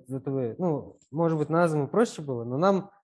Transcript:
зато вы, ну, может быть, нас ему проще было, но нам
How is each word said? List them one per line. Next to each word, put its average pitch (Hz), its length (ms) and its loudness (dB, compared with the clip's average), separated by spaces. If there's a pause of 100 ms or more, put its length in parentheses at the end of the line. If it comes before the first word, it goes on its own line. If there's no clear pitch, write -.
зато 135 240 -8
вы, 127 260 -2
ну, 160 440 -4 (100)
может 165 260 0
быть, 147 120 -2
нас 165 260 2
ему 143 140 0
проще 208 340 0
было, 123 220 -4
но 123 140 -4
нам 190 340 2 (120)